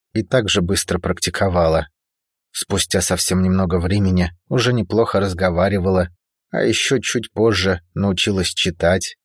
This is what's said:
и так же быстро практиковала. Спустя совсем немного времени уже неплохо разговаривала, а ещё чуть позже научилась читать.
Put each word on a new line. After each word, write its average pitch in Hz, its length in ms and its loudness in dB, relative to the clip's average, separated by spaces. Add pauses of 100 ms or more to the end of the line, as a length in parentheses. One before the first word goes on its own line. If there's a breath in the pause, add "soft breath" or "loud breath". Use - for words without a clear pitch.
(140)
и 110 100 -2
так 113 240 0
же 98 140 0
быстро 90 360 -2
практиковала. 87 920 0 (640)
Спустя - 500 -2
совсем 92 400 0
немного 92 380 2
времени 92 520 2 (180)
уже 123 240 0
неплохо 107 460 0
разговаривала, 92 880 0 (420)
а 110 100 -2
ещё 117 380 0
чуть - 320 -6
позже 95 500 2 (120)
научилась 98 560 0
читать. - 760 -2